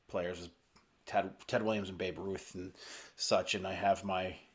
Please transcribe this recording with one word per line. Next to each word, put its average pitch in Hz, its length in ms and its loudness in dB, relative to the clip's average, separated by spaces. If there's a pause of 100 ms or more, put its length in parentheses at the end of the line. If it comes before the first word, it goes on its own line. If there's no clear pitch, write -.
players, 87 400 -2 (580)
Ted, 95 240 0 (160)
Ted 107 160 2
Williams 107 280 2
and 92 80 -8
Babe 90 200 -2
Ruth 95 360 -4
and 92 180 -8 (440)
such. - 380 2
And 92 120 -2
I 95 80 -4
have 98 300 4
my 92 300 0 (200)